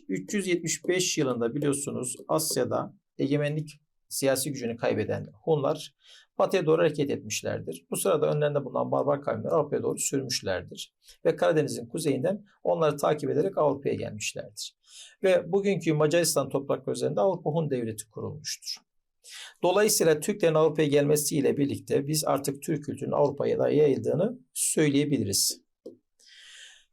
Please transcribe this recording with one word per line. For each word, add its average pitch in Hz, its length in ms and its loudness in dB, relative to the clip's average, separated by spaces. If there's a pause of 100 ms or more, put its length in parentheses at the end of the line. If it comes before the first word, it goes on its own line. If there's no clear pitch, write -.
Üç 180 260 -4
yüz 190 140 -2
yetmiş 170 400 -2
beş - 300 0
yılında 120 380 0
biliyorsunuz 139 600 -2 (120)
Asya'da 127 640 0 (240)
egemenlik 147 600 -2 (300)
siyasi 135 420 0
gücünü 117 260 -6
kaybeden 104 500 -2 (160)
Hunlar 147 520 0 (420)
batıya 185 280 2
doğru 160 160 4
hareket 151 280 2
etmişlerdir. - 840 -6
Bu - 60 -4
sırada 151 340 2
önlerinde 147 340 0
bulunan 123 260 -2
barbar 135 300 2
kavimler 117 280 -4
Avrupa'ya 151 340 0
doğru - 160 -2
sürmüşlerdir. - 960 -4 (300)
Ve 160 100 2
Karadeniz'in 147 500 0
kuzeyinden 160 600 -2 (180)
onları 160 340 2
takip 147 320 0
ederek 180 280 0
Avrupa'ya 143 380 0
gelmişlerdir. - 840 -10 (460)
Ve 180 280 2
bugünkü 190 420 2
Macaristan 151 560 2
toprakları 135 460 -2
üzerinde 127 260 0
Avrupa 190 280 0
Hun 151 200 -2
Devleti 117 400 -4
kurulmuştur. - 680 -10 (880)
Dolayısıyla 180 560 4
Türklerin 170 340 0
Avrupa'ya 156 340 4
gelmesiyle 143 720 2
birlikte 139 500 0
biz 151 180 -2
artık 139 380 -2
Türk - 220 -4
kültürünün 123 300 -4
Avrupa'ya 131 440 2
da 127 100 2
yayıldığını 139 680 2 (140)
söyleyebiliriz. 139 1080 0 (1300)